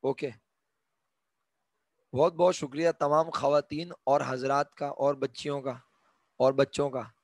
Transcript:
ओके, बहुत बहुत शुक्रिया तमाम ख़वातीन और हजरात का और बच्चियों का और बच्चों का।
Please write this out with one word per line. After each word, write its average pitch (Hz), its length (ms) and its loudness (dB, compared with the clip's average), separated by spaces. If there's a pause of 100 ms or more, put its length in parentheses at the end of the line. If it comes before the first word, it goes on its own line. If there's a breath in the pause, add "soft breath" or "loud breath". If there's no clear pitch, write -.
ओके, 135 300 -4 (1800)
बहुत 160 200 4
बहुत 175 200 4
शुक्रिया 156 380 -2
तमाम 156 380 2
ख़वातीन 147 640 0 (160)
और 139 140 4
हजरात 135 520 -2
का 143 160 -8
और 139 260 -2
बच्चियों 139 460 -6
का 127 200 -8 (580)
और 131 140 4
बच्चों 139 360 2
का। 120 220 -8 (120)